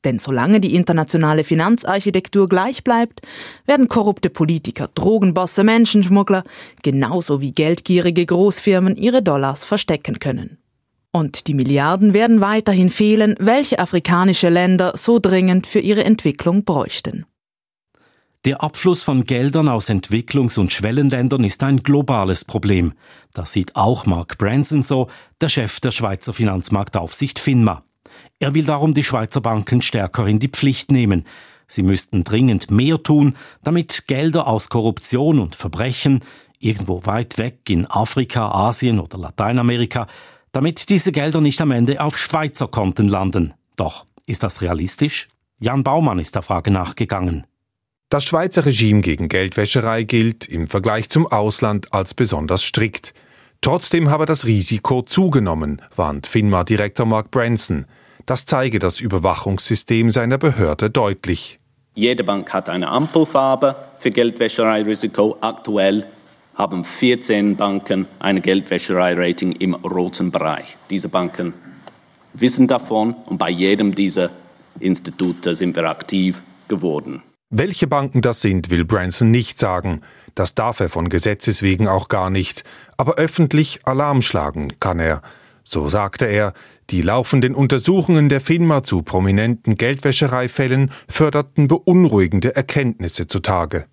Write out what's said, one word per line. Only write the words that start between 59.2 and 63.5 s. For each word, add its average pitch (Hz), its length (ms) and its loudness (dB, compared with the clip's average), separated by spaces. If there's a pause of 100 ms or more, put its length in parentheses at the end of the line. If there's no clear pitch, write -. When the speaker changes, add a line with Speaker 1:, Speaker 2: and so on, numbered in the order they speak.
Speaker 3:
seiner 123 280 0
Behörde 107 520 0
deutlich. 101 680 -4 (360)
Speaker 4:
Jede 120 300 0
Bank 98 280 -4
hat 92 160 -4
eine 87 200 -4
Ampelfarbe 135 880 0 (220)